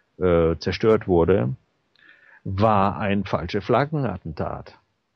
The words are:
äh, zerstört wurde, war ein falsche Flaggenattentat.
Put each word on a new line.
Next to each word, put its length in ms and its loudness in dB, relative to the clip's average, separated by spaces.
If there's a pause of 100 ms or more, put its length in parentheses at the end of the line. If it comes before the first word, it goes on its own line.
(180)
äh, 400 2
zerstört 480 0
wurde, 480 2 (920)
war 540 2
ein 260 -2
falsche 360 -6
Flaggenattentat. 1200 -4 (380)